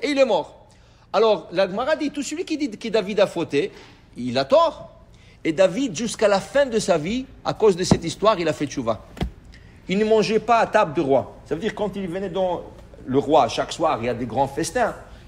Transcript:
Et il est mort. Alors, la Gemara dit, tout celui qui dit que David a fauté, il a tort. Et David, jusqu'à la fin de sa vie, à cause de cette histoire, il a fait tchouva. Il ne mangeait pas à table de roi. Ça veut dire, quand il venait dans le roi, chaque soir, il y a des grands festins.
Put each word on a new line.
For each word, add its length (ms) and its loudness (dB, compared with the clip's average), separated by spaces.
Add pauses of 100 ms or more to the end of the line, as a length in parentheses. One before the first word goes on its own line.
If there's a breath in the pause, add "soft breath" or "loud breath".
Et 80 -2
il 80 -2
est 60 8
mort. 420 -2 (460 soft breath)
Alors, 400 2
la 160 0
Gemara 260 -2
dit, 160 -4
tout 120 -8
celui 220 -8
qui 140 -6
dit 100 -4
que 200 -10
David 320 0
a 80 4
fauté, 420 -2 (460 loud breath)
il 200 -4
a 80 2
tort. 460 2 (540 soft breath)
Et 80 0
David, 440 2
jusqu'à 300 -2
la 140 4
fin 260 0
de 140 0
sa 180 2
vie, 280 -4 (180)
à 100 -4
cause 220 4
de 80 -2
cette 200 2
histoire, 360 0
il 80 -2
a 40 0
fait 140 -4
tchouva. 360 -4 (840 loud breath)
Il 100 0
ne 60 2
mangeait 360 2
pas 180 2
à 80 2
table 280 2
de 60 -2
roi. 440 0
Ça 100 -6
veut 60 -8
dire, 160 -6
quand 180 -4
il 140 -6
venait 200 -6
dans 360 -4 (420)
le 120 2
roi, 300 4
chaque 240 -6
soir, 280 0
il 60 -4
y 20 -2
a 60 -2
des 120 -8
grands 220 -2
festins. 480 -2 (320 loud breath)